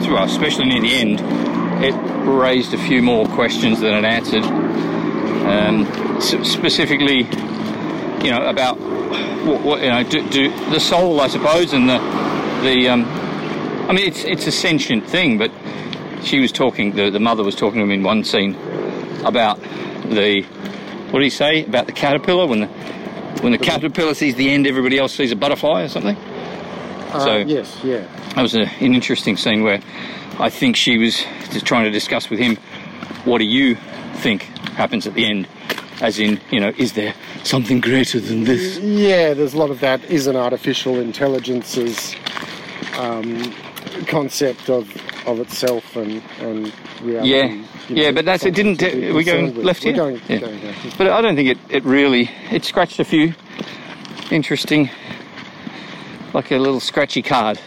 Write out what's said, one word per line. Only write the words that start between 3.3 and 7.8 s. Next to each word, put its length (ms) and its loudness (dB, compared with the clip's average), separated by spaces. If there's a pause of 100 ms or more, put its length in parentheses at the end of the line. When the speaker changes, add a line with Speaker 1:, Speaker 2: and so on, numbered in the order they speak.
Speaker 1:
than 140 2
it 120 2
answered. 380 2 (1000)
Um, 380 4 (320)
s-, 340 0
specifically, 680 2 (1040)